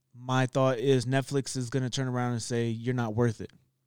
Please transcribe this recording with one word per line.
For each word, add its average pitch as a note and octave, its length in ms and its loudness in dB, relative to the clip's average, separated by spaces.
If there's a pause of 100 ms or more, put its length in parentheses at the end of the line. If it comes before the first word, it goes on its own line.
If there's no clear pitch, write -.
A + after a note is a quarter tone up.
(180)
my B2+ 280 2
thought C3 320 2
is B2+ 280 2
Netflix C3+ 520 -2
is B2+ 120 -4
gonna C3 200 -2
turn C3 180 -4
around B2 260 -2
and A#2 80 -2
say, A#2 280 -2
"You're A#2 240 -2
not A#2 220 -2
worth A#2 260 2
it." - 100 -10 (360)